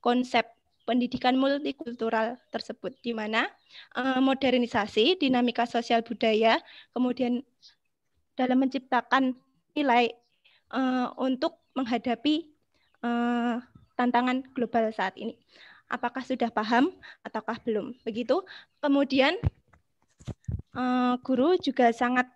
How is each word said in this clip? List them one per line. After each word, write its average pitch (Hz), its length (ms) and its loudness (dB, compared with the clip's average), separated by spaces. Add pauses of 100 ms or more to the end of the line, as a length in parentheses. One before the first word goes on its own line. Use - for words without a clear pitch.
konsep 247 420 2 (380)
pendidikan 247 560 0
multikultural 247 960 -2 (160)
tersebut, - 480 -10
di 233 160 -6
mana, 220 320 -2 (480)
eh, 254 240 -2
modernisasi, 254 960 2
dinamika 247 480 0
sosial 233 400 0
budaya, 226 560 2 (320)
kemudian 247 480 -2 (960)
dalam 254 240 2
menciptakan 262 720 0 (480)
nilai, 240 320 2 (640)
eh, 254 400 -2
untuk 262 400 -2 (160)
menghadapi, 247 640 -2 (640)
eh, 240 560 -2 (400)
tantangan 247 560 2
global 226 400 0
saat 190 240 -4
ini. - 240 -10 (480)
Apakah 240 380 -6
sudah 247 260 -2
paham 233 400 2 (320)
ataukah 220 400 -8
belum? 220 300 -4 (100)
Begitu. 240 400 -2 (400)
Kemudian, 277 540 2 (1400)
eh, 247 380 0 (100)
guru 269 400 4
juga 247 320 4
sangat 254 400 0